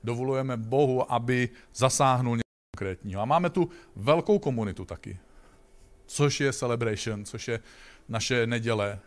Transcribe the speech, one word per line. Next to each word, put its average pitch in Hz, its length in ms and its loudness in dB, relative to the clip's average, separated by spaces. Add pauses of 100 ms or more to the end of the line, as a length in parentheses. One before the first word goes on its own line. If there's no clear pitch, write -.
Dovolujeme 131 520 -2
Bohu, 127 560 2
aby 123 360 2 (260)
zasáhnul 127 600 2
něco - 400 -8
konkrétního. 98 440 -6
A 107 40 -2
máme 165 260 2
tu 175 200 0 (260)
velkou 165 420 4
komunitu 110 460 -2
taky, 95 340 -12 (880)
což 143 340 0
je 139 120 0
Celebration, 113 720 -4
což - 240 -12
je 113 120 -4 (480)
naše 113 380 0
neděle. 113 600 0